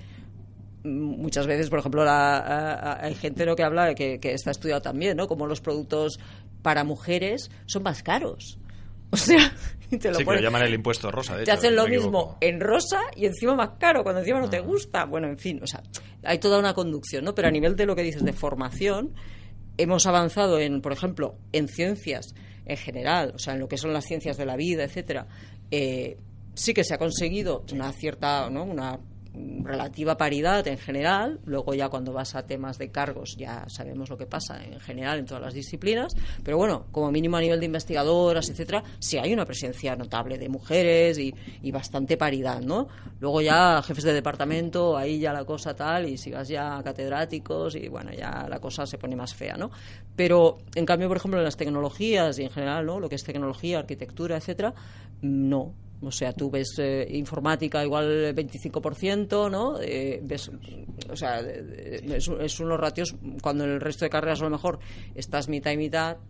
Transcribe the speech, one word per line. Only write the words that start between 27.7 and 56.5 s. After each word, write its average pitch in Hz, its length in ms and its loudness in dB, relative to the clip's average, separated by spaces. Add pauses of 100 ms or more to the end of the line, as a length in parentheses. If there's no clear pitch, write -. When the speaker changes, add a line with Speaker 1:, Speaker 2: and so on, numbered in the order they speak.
Speaker 1:
una 135 200 -4
cierta, 143 580 -2
¿no?, 139 140 -4
una 131 340 -4 (640)
relativa 139 520 -2
paridad 156 520 2
en 135 100 -2
general. 190 640 0
Luego 139 300 -2
ya 135 140 0
cuando 131 240 -4
vas 131 240 -6
a 131 100 -6
temas 135 320 -6
de 131 140 -8
cargos 143 440 -4
ya 120 320 -8
sabemos 131 400 -8
lo 135 80 -10
que 131 100 -10
pasa 151 380 -8
en 131 140 -14
general 131 400 -4
en 135 80 -6
todas 127 160 -10
las 127 120 -8
disciplinas, 202 600 -2 (300)
pero 147 120 2
bueno, 185 360 2
como 147 180 2
mínimo 165 260 2
a 165 40 4
nivel 165 180 4
de 170 80 -2
investigadoras, 165 840 4
etcétera, 196 360 -2 (160)
sí - 180 0
hay 143 140 2
una 220 120 2
presencia 127 520 -4
notable 120 420 -4
de 131 100 -6
mujeres 165 720 6
y, 135 160 -2 (280)
y 135 100 -4
bastante 135 440 0
paridad, 135 440 0
¿no? 175 260 0 (320)
Luego 147 220 2
ya 156 420 8
jefes 147 220 -4
de 156 80 6
departamento, 156 840 2
ahí 147 220 0
ya 151 140 0
la 143 120 -4
cosa 147 300 -4
tal, 160 340 0
y 135 80 -6
si - 140 -10
vas 131 160 -8
ya 147 320 -4
a 139 60 -6
catedráticos, 147 920 -4
y - 140 -8
bueno, - 240 -10
ya 127 360 -6
la 135 120 -6
cosa 139 260 -6
se - 120 -10
pone 127 180 -6
más 123 180 -8
fea, 101 220 -8
¿no? 214 140 -6 (440)
Pero, 175 440 8 (180)
en 165 100 2
cambio, 175 220 4
por 185 80 2
ejemplo, 190 240 0
en 165 40 4
las 147 120 0
tecnologías 147 840 2
y 139 60 -2
en 127 60 -6
general, 147 360 -2
¿no?, 180 140 -4
lo 170 80 -4
que 139 80 -6
es - 80 -8
tecnología, 143 560 -2
arquitectura, 165 560 -6
etcétera, 196 380 -2 (480)
no. 139 520 2 (280)
O 135 80 -6
sea, 127 240 -2
tú 139 160 -2